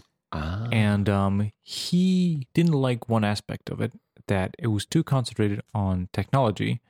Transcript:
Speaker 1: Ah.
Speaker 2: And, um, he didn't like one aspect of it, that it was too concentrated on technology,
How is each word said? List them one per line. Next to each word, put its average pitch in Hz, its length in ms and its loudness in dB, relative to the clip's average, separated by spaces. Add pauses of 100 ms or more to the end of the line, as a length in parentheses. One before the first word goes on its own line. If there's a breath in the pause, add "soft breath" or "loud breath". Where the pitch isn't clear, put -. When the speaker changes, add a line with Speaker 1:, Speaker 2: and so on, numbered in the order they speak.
(320)
Speaker 1:
Ah. 87 400 -6
Speaker 2:
And, 104 380 2
um, 101 420 2 (100)
he 180 920 0
didn't 170 200 4
like 131 360 0
one 113 160 2
aspect - 440 -4
of - 120 -6
it, 113 100 -2 (360)
that 95 320 -2
it - 80 -4
was 104 180 -2
too 160 180 0
concentrated 110 580 -2 (120)
on 95 400 0
technology, 120 680 0 (100)